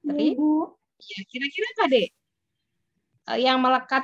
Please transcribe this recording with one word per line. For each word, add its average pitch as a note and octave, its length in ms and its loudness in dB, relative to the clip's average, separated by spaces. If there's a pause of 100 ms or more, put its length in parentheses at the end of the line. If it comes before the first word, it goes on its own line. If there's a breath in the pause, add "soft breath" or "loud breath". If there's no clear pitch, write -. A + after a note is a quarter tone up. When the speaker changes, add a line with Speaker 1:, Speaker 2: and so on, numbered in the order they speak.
Speaker 1:
Tri? D4 320 -2
Speaker 2:
Iya, B3+ 60 -4
Bu. D4+ 340 0 (240)
Speaker 1:
Iya, - 220 -18 (100)
kira-kira C#4+ 380 -6 (100)
apa, G#4+ 140 0
Dek? A#3 180 2 (1120)
Eh, A3+ 200 -4
yang C4 180 2
melekat B3+ 440 0